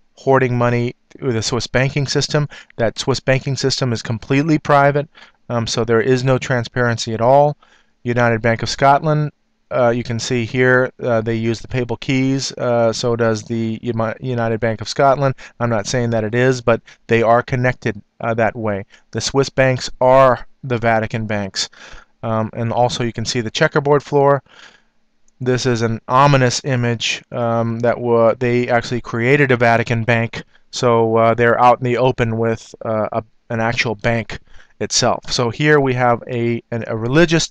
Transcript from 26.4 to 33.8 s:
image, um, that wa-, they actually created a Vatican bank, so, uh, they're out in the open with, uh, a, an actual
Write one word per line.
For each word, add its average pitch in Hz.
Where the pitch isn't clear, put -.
image, 120
um, 117
that 120
wa-, 117
they 123
actually 120
created 127
a 123
Vatican 117
bank, 117
so, 117
uh, 113
they're 117
out 123
in 127
the 120
open 120
with, 113
uh, 110
a, 113
an 117
actual 113